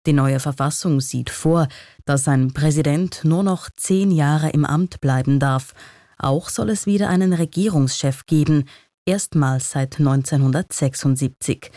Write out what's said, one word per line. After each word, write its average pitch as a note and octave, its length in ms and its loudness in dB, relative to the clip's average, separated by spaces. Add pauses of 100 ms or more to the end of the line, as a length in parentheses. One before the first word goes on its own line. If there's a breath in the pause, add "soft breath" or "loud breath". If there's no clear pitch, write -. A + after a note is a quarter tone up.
Die D#3 60 2
neue C3+ 260 2
Verfassung C#3+ 640 -2
sieht B2 300 -6
vor, D#3+ 360 2 (380 loud breath)
dass C#3 240 0
ein C3 240 2
Präsident D3+ 720 0
nur E3 180 2
noch F#3+ 320 -2
zehn F#3+ 360 0
Jahre D3+ 400 2
im D3 140 2
Amt F3 360 -2
bleiben C3+ 400 2
darf. C3+ 320 -2 (460 loud breath)
Auch C#3 300 -2
soll G#3+ 220 -4
es G#3 160 -4
wieder G3+ 220 0
einen F#3 240 2
Regierungschef D#3+ 960 -2
geben, D3+ 400 2 (380 loud breath)
erstmals C#3+ 680 -2
seit C3+ 280 -4
neunzehnhundertsechsundsiebzig. C3+ 1800 0